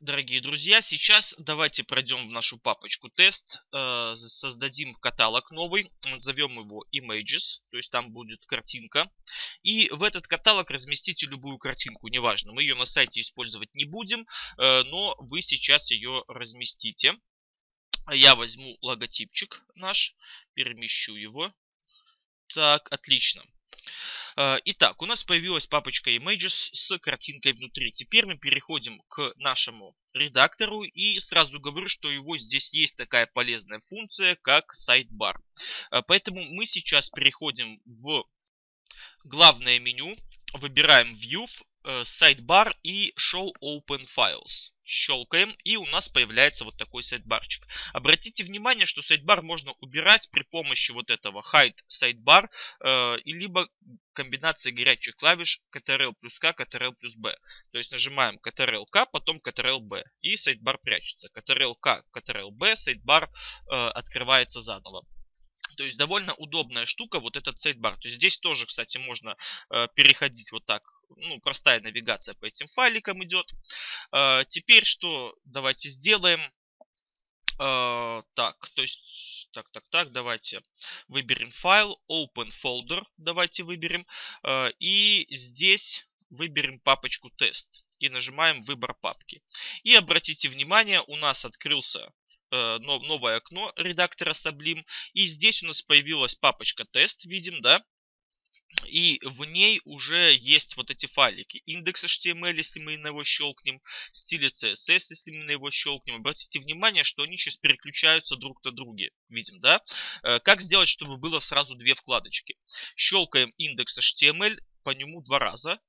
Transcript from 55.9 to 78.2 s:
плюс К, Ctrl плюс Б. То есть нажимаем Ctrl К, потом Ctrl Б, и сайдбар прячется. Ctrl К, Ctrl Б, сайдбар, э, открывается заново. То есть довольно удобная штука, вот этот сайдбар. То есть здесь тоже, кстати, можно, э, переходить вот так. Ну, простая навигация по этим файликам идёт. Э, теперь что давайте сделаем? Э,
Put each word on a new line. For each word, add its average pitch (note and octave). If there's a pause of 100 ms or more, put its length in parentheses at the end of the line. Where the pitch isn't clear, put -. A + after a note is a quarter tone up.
плюс -
К, E3
Ctrl B2+
плюс A#2+
Б. A2 (380)
То A#2+
есть A#2
нажимаем B2
Ctrl A#2
К, A3
потом D#3+
Ctrl C3
Б, G2 (160)
и F#3+
сайдбар B2+
прячется. -
Ctrl B2+
К, B2 (100)
Ctrl G#2
Б, F3
сайдбар, C#3+ (420)
э, C3+
открывается B2
заново. G2 (720)
То C#3
есть B2+
довольно E3
удобная C#3+
штука, F#3+
вот A#2
этот C#3
сайдбар. A#2
То A#2+
есть A#2+
здесь F3+
тоже, C#3
кстати, -
можно, A#2+ (320)
э, A#2
переходить C#3
вот A2+
так. G#2 (320)
Ну, D3+
простая C3+
навигация A2
по -
этим B2
файликам G#3+
идёт. F3+ (600)
Э, C3+
теперь A3
что D3+
давайте C3
сделаем? E3+ (1200)
Э, A#2+ (100)